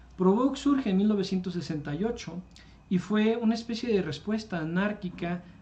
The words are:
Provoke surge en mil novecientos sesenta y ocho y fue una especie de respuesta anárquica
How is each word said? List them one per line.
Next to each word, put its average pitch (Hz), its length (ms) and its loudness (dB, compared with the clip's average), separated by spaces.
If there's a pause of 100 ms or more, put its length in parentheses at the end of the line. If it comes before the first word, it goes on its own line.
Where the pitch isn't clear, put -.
(160)
Provoke 214 400 4
surge 269 340 2
en 190 60 4
mil 196 120 4
novecientos 190 460 0
sesenta 151 380 -4
y 165 120 -2
ocho 185 360 -6 (480)
y 185 100 2
fue 214 380 2
una 226 180 2
especie 233 380 -4
de 196 80 4
respuesta 175 600 -4
anárquica 175 840 -2 (200)